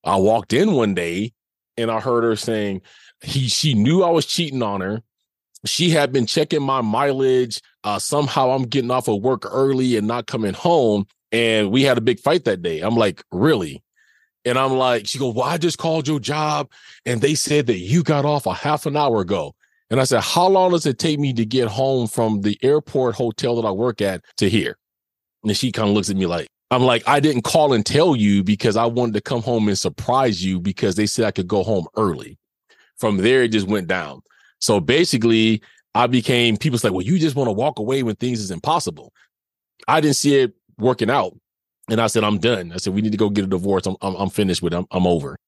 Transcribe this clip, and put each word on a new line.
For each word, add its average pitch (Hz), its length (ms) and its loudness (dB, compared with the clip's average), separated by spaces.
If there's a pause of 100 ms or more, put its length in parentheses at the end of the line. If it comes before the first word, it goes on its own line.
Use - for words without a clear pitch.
I 92 120 0
walked 104 360 2
in 190 200 2
one 110 240 2
day 90 380 -4 (440)
and 117 140 -2
I 113 80 -2
heard 117 240 0
her 113 120 2
saying 104 460 -4 (400)
he, 135 260 -2
she 143 280 0
knew 143 260 4
I 170 80 2
was 165 160 2
cheating 135 380 -4
on 101 180 -4
her. 104 220 -6 (640)
She 170 260 0
had 143 200 2
been 131 140 2
checking 151 380 0
my 135 180 -2
mileage. 127 800 0 (220)
Uh, 104 160 -4
somehow 143 500 0
I'm 131 140 0
getting 120 260 -2
off 127 180 -2
of 101 140 0
work 123 240 0
early 131 500 0
and 104 120 0
not 117 180 -4
coming 107 280 -4
home. 117 520 2 (260)
And 110 380 2
we 131 140 2
had 123 160 4
a - 20 -2
big 120 180 0
fight 160 260 2
that 92 180 0
day. 80 180 -4
I'm 110 140 0
like, 107 360 0
"Really?" 92 520 0 (600)
And 123 140 0
I'm 135 160 0
like, 123 320 0
she - 140 -8
goes, 123 160 -2
"Well, 123 100 -2
I 165 120 -2
just 160 200 -2
called 160 300 -2
your 151 120 -2
job 147 520 -4 (340)
and 120 160 -2
they 147 140 2
said 147 320 0
that 107 100 0
you 110 240 0
got 143 240 0
off 147 220 0
a 90 80 -2
half 147 320 -4
an 143 100 -2
hour 120 240 2
ago." 87 320 -4 (380)
And 127 100 2
I - 20 4
said, 123 180 2
"How 175 260 2
long 185 240 4
does 160 160 0
it 127 100 0
take 151 220 -2
me 143 140 0
to 113 120 0
get 120 220 0
home 123 400 0
from 110 340 0
the 104 220 0
airport 131 500 0
hotel 120 420 -2
that 113 120 -2
I 101 40 0
work 110 300 -2
at 95 220 -4 (140)
to 101 120 2
here?" 92 280 0 (680)
And 104 120 0
she 127 160 -2
kinda 107 200 0
looks 104 180 0
at 95 60 -4
me 95 100 0
like, 85 220 -4 (240)
I'm 127 100 4
like, 123 260 2
"I 143 120 4
didn't 135 240 2
call 151 280 4
and 110 140 2
tell 156 300 2
you 101 280 2
because 104 340 0
I 117 100 2
wanted 117 260 -2
to 104 80 -2
come 120 220 -4
home 113 240 0
and 98 100 0
surprise 120 680 -2
you 92 160 -2
because 92 360 -2
they 104 100 0
said 110 200 -2
I 101 60 -2
could 92 160 -6
go 101 140 0
home 95 240 -2 (100)
early." 92 440 -4 (580)
From 104 200 0
there, 123 260 4
it 117 60 2
just 104 180 0
went 98 200 -2
down. 80 340 -6 (380)
So - 200 2
basically, 113 840 2 (320)
I 120 140 2
became, 120 500 2
people's 120 260 -2
like, 104 100 0
"Well, 92 120 -4
you 170 140 2
just 151 160 0
wanna 123 180 -2
walk 127 240 -4
away 127 240 -2
when 110 140 -2
things 120 240 -4
is 98 100 -8
impossible." 92 640 -4 (760)
I 156 140 4
didn't 147 140 2
see 143 240 2
it 127 140 2 (260)
working 120 320 0
out. 123 260 -2 (540)
And 113 100 2
I 113 60 2
said, 107 160 0
"I'm 104 160 0
done." 92 340 -2
I 90 40 -8
said, 95 180 -4
"We 104 80 0
need 107 80 0
to 104 80 -4
go 107 100 2
get 101 160 0
a - 20 -6
divorce. 95 380 -2
I'm, 95 160 -4
I'm, 95 140 -6
I'm 98 140 -4
finished 92 340 -2
with 85 100 -2
it. 87 40 -4
I'm, 92 120 -6
I'm 90 160 0
over." 76 320 0 (100)